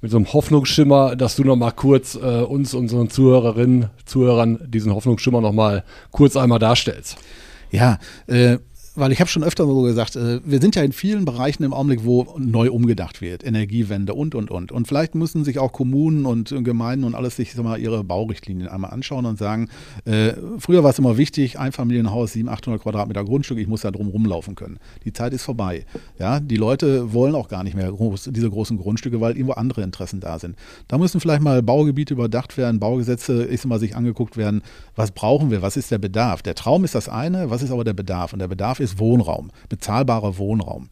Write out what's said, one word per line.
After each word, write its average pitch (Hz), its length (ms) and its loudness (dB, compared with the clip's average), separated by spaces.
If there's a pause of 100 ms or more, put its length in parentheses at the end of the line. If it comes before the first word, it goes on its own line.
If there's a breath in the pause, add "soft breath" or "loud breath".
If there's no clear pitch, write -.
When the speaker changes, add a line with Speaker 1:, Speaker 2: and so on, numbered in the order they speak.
Speaker 1:
mit 113 100 -6
so 113 60 4
einem 104 160 2
Hoffnungsschimmer, 139 800 4
dass 123 220 0
du 139 80 2
noch 135 100 6
mal 120 160 2
kurz, 135 460 2
äh, - 20 -10
uns, 127 560 -2
unseren 120 340 0
Zuhörerinnen, 123 800 4 (160)
Zuhörern 117 640 4
diesen 110 260 0
Hoffnungsschimmer 120 480 2
noch 107 120 2
mal 104 320 2 (260 loud breath)
kurz 139 260 6
einmal 120 220 4
darstellst. - 600 0 (520 loud breath)
Speaker 2:
Ja, 110 280 4 (280 loud breath)
äh, 123 320 4 (360)
weil 135 160 2
ich 135 120 2
hab 175 80 2
schon 160 120 0
öfter 160 220 0
so 135 160 4
gesagt, 117 360 0
äh, 120 280 -2
wir 139 160 2
sind 196 160 4
ja 175 60 2
in 135 100 0
vielen 202 320 -2
Bereichen 131 380 -2
im 135 100 -2
Augenblick, 131 320 0
wo 123 320 2
neu 120 340 2
umgedacht 117 520 0
wird, 90 200 -10
Energiewende 107 680 -2
und, 151 220 -6
und, 107 160 -6
und. 90 200 -8
Und 120 160 -4
vielleicht 156 280 -2
müssen 160 300 -2
sich 139 140 -4
auch 131 140 -2
Kommunen 143 540 0
und, 117 260 -2
äh, 139 80 -4
Gemeinden 120 460 -2
und 113 80 -4
alles 123 220 -6
sich, 120 180 -6
sag 120 100 -6
mal, 113 160 -4
ihre 110 240 -2
Baurichtlinien 92 640 -6
einmal 92 220 -8
anschauen 127 340 -6
und 110 140 -4
sagen, 110 320 -4 (340 loud breath)
äh, 110 280 2 (260)
früher 175 260 4
war's 135 140 6
immer 123 180 4
wichtig, 135 420 0
Einfamilienhaus, 120 760 -2
sieben, 113 160 -4
achthundert 110 320 -6
Quadratmeter 104 420 -4
Grundstück, 127 320 -2
ich 107 100 -4
muss 110 140 -4
da 104 100 -6
drum 98 180 -6
rumlaufen 95 480 -2
können. 87 220 -16 (280 soft breath)
Die - 80 -10
Zeit 120 180 -4
ist 131 100 -6
vorbei. 98 440 -6 (320 loud breath)
Ja, 110 200 -2
die 143 180 -2
Leute 123 580 0
wollen 131 200 2
auch 127 140 -4
gar 92 160 -8
nicht 87 100 -6
mehr 92 160 -2
groß, 101 400 -4
diese 113 200 -2
großen 107 260 -4
Grundstücke, 110 460 -4
weil 117 160 -2
irgendwo 131 160 -2
andere 117 260 -4
Interessen 95 400 -8
da 82 180 -8
sind. 85 160 -12 (340 loud breath)
Da 135 100 0
müssen 180 200 2
vielleicht 151 220 2
mal 135 220 4
Baugebiete 143 500 2
überdacht 120 460 -4
werden, 120 200 0
Baugesetze, 120 680 -2
ich 123 160 -4
sag 131 80 -4
mal, 113 100 0
sich 110 160 -4
angeguckt 120 400 -4
werden, 104 240 -2 (340 soft breath)
was 107 180 -2
brauchen 143 380 2
wir, 101 120 0
was 98 160 -2
ist 127 120 -6
der 113 80 -2
Bedarf? 101 440 -2
Der 90 120 -6
Traum 165 300 2
ist 156 100 -4
das 113 140 -2
eine, 170 400 -4
was 120 140 -4
ist 135 80 -4
aber 123 140 -2
der 110 100 0
Bedarf? 92 400 -6
Und 95 60 -8
der 92 80 -6
Bedarf 98 340 -4
ist 95 160 -4
Wohnraum, 110 540 0 (160 soft breath)
bezahlbarer 110 680 -2
Wohnraum. 98 540 -4